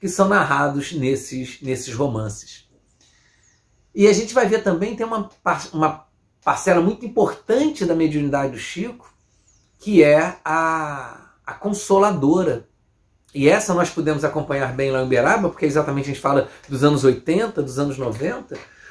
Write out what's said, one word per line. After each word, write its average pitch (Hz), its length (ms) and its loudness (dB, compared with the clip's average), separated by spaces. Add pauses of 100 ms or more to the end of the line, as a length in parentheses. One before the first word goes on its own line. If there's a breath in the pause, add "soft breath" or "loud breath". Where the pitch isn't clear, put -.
que 190 80 -6
são 190 200 2
narrados 143 640 0
nesses, 131 680 -4
nesses 131 320 -6
romances. 110 760 -6 (1200)
E 202 140 6
a 208 60 8
gente 220 200 -2
vai 240 140 4
ver 214 160 0
também, 196 320 -2
tem 220 120 -4
uma 220 220 -4 (140)
par-, 156 300 -4
uma 156 340 -2 (380)
parcela 175 360 2
muito 208 240 0
importante 233 800 0
da 170 120 0
mediunidade 143 560 -2
do 113 60 -14
Chico, - 540 -12 (680)
que 190 260 6
é 156 400 4
a, 156 840 -4 (140)
a 135 100 -14
consoladora. 180 1120 0 (680)
E 139 140 2
essa 196 260 4
nós 175 160 2
pudemos 151 340 -2
acompanhar 139 500 -4
bem 135 160 0
lá 131 120 0
em - 20 -2
Uberaba, 147 460 2
porque - 160 -2
exatamente 139 380 0
a 139 100 -4
gente - 80 -10
fala 139 260 2 (200 loud breath)
dos 131 140 -6
anos 147 220 4
oitenta, 160 580 2
dos 127 160 -8
anos 139 200 -4
noventa, 131 600 -6 (320 loud breath)